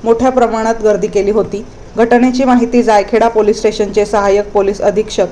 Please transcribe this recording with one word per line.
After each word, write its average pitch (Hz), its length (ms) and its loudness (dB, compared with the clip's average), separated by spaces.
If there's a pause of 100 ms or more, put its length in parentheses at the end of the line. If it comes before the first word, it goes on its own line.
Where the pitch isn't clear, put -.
मोठ्या 233 260 2
प्रमाणात 226 540 0
गर्दी 208 240 0
केली 202 240 -2
होती. 214 340 -2 (320)
घटनेची 247 460 2
माहिती 247 400 2
जायखेडा 214 440 2
पोलीस 214 300 0
स्टेशनचे 208 480 -2
सहाय्यक 202 460 0
पोलीस 202 300 -2
अधीक्षक 202 500 0